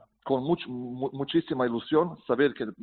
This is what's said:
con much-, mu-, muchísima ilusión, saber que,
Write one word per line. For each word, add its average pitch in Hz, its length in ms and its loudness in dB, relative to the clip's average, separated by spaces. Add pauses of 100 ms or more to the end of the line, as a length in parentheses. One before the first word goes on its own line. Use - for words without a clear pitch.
(240)
con 131 200 0
much-, 165 240 0
mu-, 127 460 -6
muchísima 139 520 -2
ilusión, 151 520 2 (100)
saber 131 260 4
que, 117 140 -4 (160)